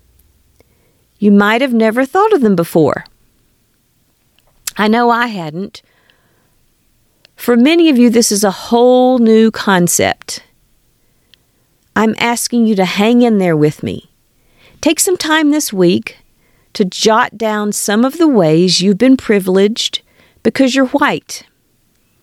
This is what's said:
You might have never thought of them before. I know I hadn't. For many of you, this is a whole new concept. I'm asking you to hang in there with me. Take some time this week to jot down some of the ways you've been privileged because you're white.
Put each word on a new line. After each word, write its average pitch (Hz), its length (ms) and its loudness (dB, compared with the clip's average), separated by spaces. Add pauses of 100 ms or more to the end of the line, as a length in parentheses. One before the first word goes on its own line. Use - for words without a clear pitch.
(1200)
You 208 120 2
might 202 300 2
have 269 120 -2
never 226 320 0
thought 415 280 0
of 339 80 2
them 208 160 2
before. 165 480 0 (1700)
I 208 120 0
know 240 220 0
I 240 180 -2
hadn't. 180 540 -12 (1500)
For 240 200 -2
many 320 320 4
of 269 80 2
you, 240 140 4
this 226 220 0
is 202 100 -2
a 202 80 0
whole 254 680 2
new 220 320 4
concept. - 920 -4 (1500)
I'm 214 240 -2
asking 233 480 -2
you 220 100 0
to 185 80 4
hang 220 380 2
in 226 160 2
there 175 180 0
with 151 260 0
me. 90 280 -10 (680)
Take 320 180 -2
some 370 180 -2
time 311 340 0
this 302 220 -2
week 190 460 -2 (540)
to 214 120 -2
jot 220 540 -2
down 214 340 -4
some 220 320 -2
of 269 140 -4
the 330 100 2
ways 175 520 2
you've 190 180 0
been 262 180 4
privileged 196 840 -2 (400)
because 254 320 0
you're 269 120 2
white. 269 580 -6 (800)